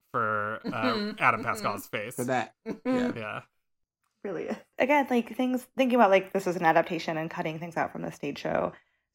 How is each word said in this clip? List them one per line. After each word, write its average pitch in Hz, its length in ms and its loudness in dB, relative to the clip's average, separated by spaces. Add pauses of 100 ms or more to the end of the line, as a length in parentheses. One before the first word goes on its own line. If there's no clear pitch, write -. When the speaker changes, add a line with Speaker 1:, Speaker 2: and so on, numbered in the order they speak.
(140)
Speaker 1:
for, 107 520 0
uh, 233 40 -4
Speaker 2:
Mm-hmm. 214 520 -2
Speaker 1:
Adam 131 200 4
Speaker 2:
Mm-hmm. 117 80 -2
Speaker 1:
Pascal's 104 380 -4
face. 113 280 -8
Speaker 3:
For 127 80 -2
that. 120 320 -2 (100)
Speaker 2:
Mm-hmm. 254 300 -2
Speaker 3:
Yeah. 247 220 0
Speaker 1:
Yeah. 107 240 -8 (840)
Speaker 4:
Really 190 200 -6
is. - 120 -6 (240)
Again, 269 300 4
like, 233 260 0
things, 254 400 -2
thinking 254 200 2
about, 220 160 8
like, 190 200 6
this 185 160 -2
is 175 80 0
an 165 80 -2
adaptation 165 540 2
and 160 120 -4
cutting 160 300 -6
things 165 160 -12
out 151 160 -2
from 165 120 -8
the 165 100 -6
stage - 260 -8
show. - 320 -2 (440)